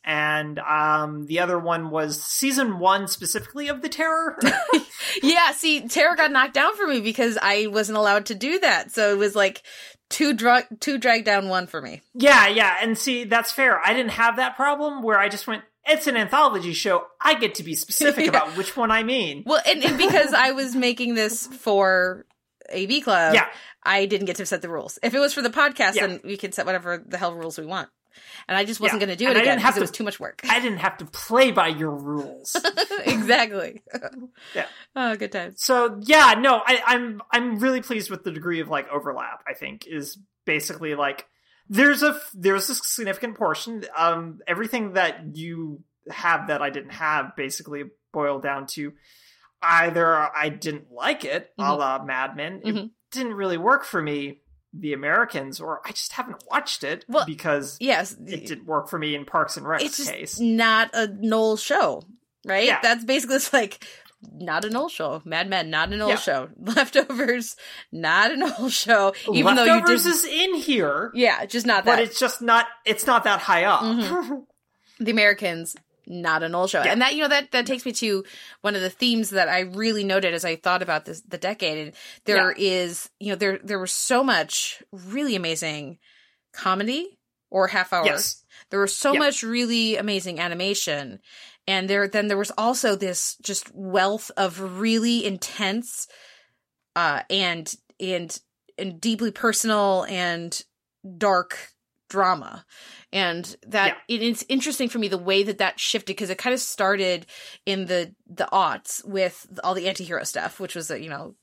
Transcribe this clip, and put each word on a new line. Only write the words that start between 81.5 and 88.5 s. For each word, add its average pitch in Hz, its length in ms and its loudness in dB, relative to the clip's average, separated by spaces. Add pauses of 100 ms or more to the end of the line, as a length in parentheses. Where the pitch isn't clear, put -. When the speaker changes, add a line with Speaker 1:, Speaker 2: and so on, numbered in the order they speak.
Speaker 2:
And - 40 -18 (320)
there 190 320 2
Speaker 1:
Yeah. 202 100 0 (180)
Speaker 2:
is, 175 260 -8 (100)
you 202 80 -8
know, 196 80 -2
there, 190 260 0
there 202 160 -6
was 185 140 -6
so 254 320 2
much 175 580 -2 (100)
really 208 440 -4
amazing 160 640 -6 (560)
comedy 233 640 -2 (320)
or 185 180 2
half 185 240 -2
hour. 175 140 2
Speaker 1:
Yes. - 360 -2 (280)